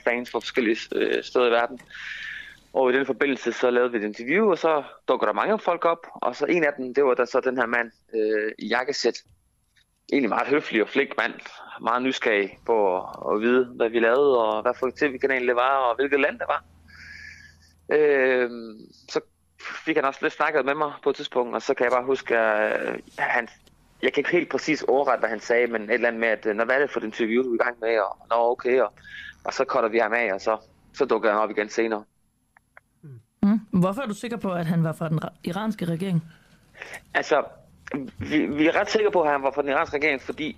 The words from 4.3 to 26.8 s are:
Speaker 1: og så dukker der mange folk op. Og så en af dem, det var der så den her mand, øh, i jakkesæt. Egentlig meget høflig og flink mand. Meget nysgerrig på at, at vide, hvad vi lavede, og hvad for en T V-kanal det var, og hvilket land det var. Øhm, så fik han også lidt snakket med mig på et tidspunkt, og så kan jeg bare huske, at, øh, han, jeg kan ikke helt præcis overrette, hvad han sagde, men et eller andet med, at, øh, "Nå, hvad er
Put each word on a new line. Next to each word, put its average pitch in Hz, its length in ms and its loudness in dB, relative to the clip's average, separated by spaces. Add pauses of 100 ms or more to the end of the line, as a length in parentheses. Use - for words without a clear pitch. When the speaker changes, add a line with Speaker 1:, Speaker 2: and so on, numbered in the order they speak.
Speaker 1:
og 165 80 2
så 156 240 2 (260)
dukker 110 180 2
der 107 80 4
mange 156 240 2
folk 175 260 -2
op. 170 300 0
Og - 220 -4
så 147 100 -4
en 165 180 2
af 143 140 2
dem, 127 160 -8
det 139 100 4
var 127 100 4
der 123 100 2
så 123 200 0
den 127 120 -2
her 123 100 0
mand, 117 240 -2 (240)
øh, 107 440 0
i - 100 -8
jakkesæt. 123 460 0 (1000)
Egentlig 127 160 2
meget 113 200 -2
høflig 127 340 2
og - 60 -2
flink 131 300 0
mand. 113 140 0 (500)
Meget 120 200 0
nysgerrig 113 640 0
på 101 300 2
at, 92 60 -4 (320)
at 107 60 0
vide, 123 240 4 (120)
hvad 117 140 0
vi 117 100 0
lavede, 127 440 4
og 110 180 0
hvad 123 160 0
for 135 80 -2
en 120 60 -4
T - 100 -8
V-kanal 131 440 0
det 123 100 2
var, 131 200 2
og 123 200 2
hvilket 139 240 0
land 143 180 0
det - 100 -8
var. 147 160 -4 (1300)
Øhm, 127 840 2 (320)
så 156 100 -4 (640)
fik 156 120 -2
han 143 80 2
også 135 180 -2
lidt 156 100 0
snakket 151 320 0
med 139 100 0
mig 151 180 -4 (100)
på 143 80 2
et 135 60 0
tidspunkt, 123 380 -4
og 113 80 -4
så 139 120 0
kan 127 100 0
jeg 120 80 2
bare 123 140 2
huske, 131 320 0
at, 107 500 0
øh, - 100 -4 (200)
han, 117 300 -2 (540)
jeg 127 100 2
kan 147 80 0
ikke 131 100 0
helt 165 200 2
præcis 139 320 -2
overrette, 127 380 2
hvad 110 80 0
han 110 120 -6
sagde, 120 260 2
men 117 160 -2
et 104 120 -6
eller 120 140 2
andet 113 120 -4
med, 117 80 2
at, 107 180 -2
øh, 107 100 0
"Nå, 113 80 0
hvad 123 120 0
er 139 40 2